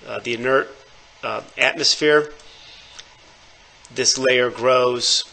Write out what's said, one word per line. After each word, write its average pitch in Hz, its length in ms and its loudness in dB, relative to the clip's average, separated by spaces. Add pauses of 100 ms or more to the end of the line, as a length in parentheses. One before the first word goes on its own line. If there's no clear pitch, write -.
uh, 110 120 -8
the 120 140 -6
inert, 127 420 0 (480)
uh, 110 180 -6 (160)
atmosphere, 151 760 0 (1600)
this 123 240 0
layer 127 320 2
grows 123 840 0